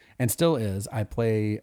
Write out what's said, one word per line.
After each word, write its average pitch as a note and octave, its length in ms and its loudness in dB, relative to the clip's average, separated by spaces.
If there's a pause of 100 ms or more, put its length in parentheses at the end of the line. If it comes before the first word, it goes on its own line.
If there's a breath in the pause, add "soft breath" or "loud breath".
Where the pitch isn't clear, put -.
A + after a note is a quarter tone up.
(200 soft breath)
and B2 120 2
still E3 260 2
is, G#2 340 -2
I G#2+ 140 -2
play, G#2+ 580 0